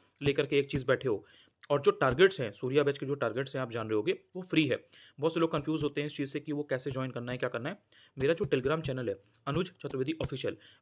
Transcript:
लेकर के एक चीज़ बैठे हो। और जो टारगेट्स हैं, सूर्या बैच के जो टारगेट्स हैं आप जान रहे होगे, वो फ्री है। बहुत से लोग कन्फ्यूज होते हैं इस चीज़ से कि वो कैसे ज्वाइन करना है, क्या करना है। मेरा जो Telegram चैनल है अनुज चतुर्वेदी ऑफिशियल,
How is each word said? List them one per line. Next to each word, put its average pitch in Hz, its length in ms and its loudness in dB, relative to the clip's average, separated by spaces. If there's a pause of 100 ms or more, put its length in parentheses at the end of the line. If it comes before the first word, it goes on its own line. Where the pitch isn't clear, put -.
(220)
लेकर 143 240 2
के 143 120 4
एक 139 120 2
चीज़ 131 160 -2
बैठे 127 220 2
हो। 101 160 0 (460)
और 143 100 4
जो 202 100 6
टारगेट्स 156 500 4
हैं, 110 120 -4
सूर्या 135 300 2
बैच 139 160 2
के 143 80 -6
जो 143 80 -2
टारगेट्स 127 420 -4
हैं 131 60 -2
आप 120 80 -6
जान 110 180 -4
रहे 110 80 2
होगे, 107 220 0 (180)
वो 180 60 -10
फ्री 160 240 2
है। 120 120 0 (420)
बहुत 160 140 0
से 170 60 0
लोग 165 120 2
कन्फ्यूज 151 300 -2
होते 147 180 -2
हैं 147 60 -4
इस 147 100 -8
चीज़ 139 140 -4
से 147 100 -6
कि 151 120 -8
वो 147 100 -4
कैसे 135 280 -4
ज्वाइन 131 200 -4
करना 123 220 -6
है, 127 60 -6
क्या 123 100 -2
करना 120 200 -6
है। 196 100 -8 (380)
मेरा 139 180 4
जो 185 100 -2
Telegram 143 420 0
चैनल 127 220 -4
है 98 80 -2 (300)
अनुज 170 240 -2 (120)
चतुर्वेदी 139 400 -2
ऑफिशियल, 123 340 -4 (260)